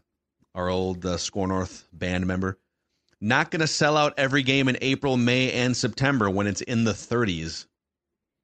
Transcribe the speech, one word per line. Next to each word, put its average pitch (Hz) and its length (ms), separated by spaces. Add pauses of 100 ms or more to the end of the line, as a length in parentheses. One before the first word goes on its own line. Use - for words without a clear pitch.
(560)
our 90 140
old, 92 360
uh, 90 120
Score 95 300
North 95 460
band 90 320
member? 92 320 (640)
Not 131 300
gonna 160 160
sell 151 280
out 147 220
every 135 260
game 135 240
in 127 140
April, 135 360
May, 123 340
and 123 260
September 127 520
when 101 180
it's 101 140
in 117 220
the 110 100
thirties. 87 720 (760)